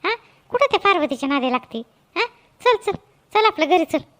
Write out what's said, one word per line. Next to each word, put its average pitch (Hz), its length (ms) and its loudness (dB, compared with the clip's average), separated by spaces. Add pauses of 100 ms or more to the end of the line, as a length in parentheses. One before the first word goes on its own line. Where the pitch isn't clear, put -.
हा? 440 80 -2 (340)
कुठं 494 160 2
त्या 415 140 0
पार्वतीच्या 302 500 0
नादी 262 220 0
लागते? 240 280 -6 (360)
हा? 403 100 -2 (380)
चल, 480 120 4 (100)
चल, 415 60 -2 (420)
चल 427 120 2
आपल्या 320 220 0
घरी 320 180 4
चल. - 120 -4 (220)